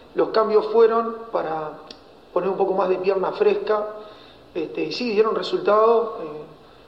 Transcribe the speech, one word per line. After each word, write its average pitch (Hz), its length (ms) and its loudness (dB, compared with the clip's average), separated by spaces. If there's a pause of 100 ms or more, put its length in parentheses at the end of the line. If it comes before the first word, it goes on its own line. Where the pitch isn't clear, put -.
(140)
Los - 140 0
cambios 214 380 2
fueron 226 500 2 (160)
para 156 400 -4 (600)
poner 180 180 0
un 185 60 -2
poco 185 180 0
más 190 160 0
de 185 60 0
pierna 185 360 0
fresca, 208 540 0 (680)
este, 160 300 -6
y - 80 -6
sí, 240 200 -4
dieron 214 220 2
resultado. 214 840 2
Eh, 151 300 -12 (380)